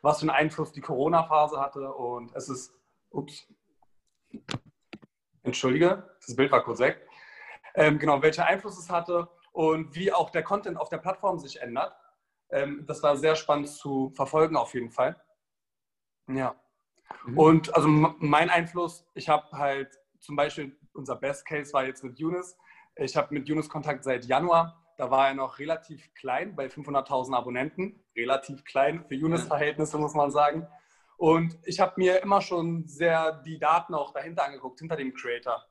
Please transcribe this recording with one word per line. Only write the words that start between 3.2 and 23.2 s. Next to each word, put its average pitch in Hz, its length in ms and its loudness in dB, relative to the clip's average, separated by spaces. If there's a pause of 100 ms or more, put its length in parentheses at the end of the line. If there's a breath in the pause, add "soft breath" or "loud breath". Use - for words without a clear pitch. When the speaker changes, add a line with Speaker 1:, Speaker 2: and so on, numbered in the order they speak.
Speaker 1:
entschuldige, 147 600 2 (220)
das 120 100 -10
Bild 135 160 4
war 123 120 4
kurz 113 160 -6
weg. 143 260 0 (720 loud breath)
Ähm, 151 240 4
genau, 143 220 2
welcher 156 240 2
Einfluss 190 320 -2
es 170 120 -18
hatte 170 380 0 (240 soft breath)
und 160 440 0
wie 185 160 0
auch 165 180 2
der 165 140 -2
Content 196 340 -4
auf 147 120 -6
der 165 100 -6
Plattform 185 400 -2
sich 135 220 -14
ändert. 120 340 -6 (540)
Ähm, 143 380 -4
das - 160 -8
war 147 140 4
sehr 156 180 2
spannend 147 340 -2
zu 135 460 -4
verfolgen 156 400 2
auf 117 180 0
jeden 117 180 -6
Fall. 131 240 0 (1120)
Ja. 131 280 -4 (680 loud breath)
Speaker 2:
Mhm. 123 120 -4
Speaker 1:
Und 160 380 8
also 151 120 6
m-, 156 320 6
mein 156 300 2
Einfluss, 170 560 -2 (100)
ich - 140 -10
habe 151 280 2
halt 139 420 -4 (200)
zum 147 160 -12
Beispiel 143 420 -4 (160)
unser 131 220 -8
Best 135 300 -8
Case 147 280 -8
war 131 120 0
jetzt 131 180 -10
mit 123 160 -14
Younes. 180 360 -6 (400 soft breath)
Ich 131 220 -4
habe 147 160 -2